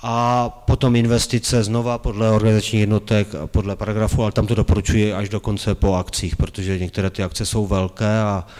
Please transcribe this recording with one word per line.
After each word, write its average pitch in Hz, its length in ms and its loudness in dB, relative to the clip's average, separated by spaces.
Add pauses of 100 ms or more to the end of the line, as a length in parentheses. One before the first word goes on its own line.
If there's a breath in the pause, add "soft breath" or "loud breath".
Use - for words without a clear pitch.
A 120 480 0
potom - 460 0
investice 117 680 2
znova 117 340 -2
podle 110 340 0
organizačních 107 480 4
jednotek 104 560 2
a 76 120 -8
podle 101 280 -2
paragrafu, 107 480 0
ale 104 80 0
tam 113 160 0
to 117 80 0
doporučuji 107 580 2
až 98 160 -4
dokonce 101 460 -2
po 95 200 2
akcích, 90 400 -4
protože 95 440 -4
některé 92 300 -2
ty 95 140 -4
akce 92 220 -4
jsou 107 220 -2
velké 104 520 0
a 101 260 -2 (140 loud breath)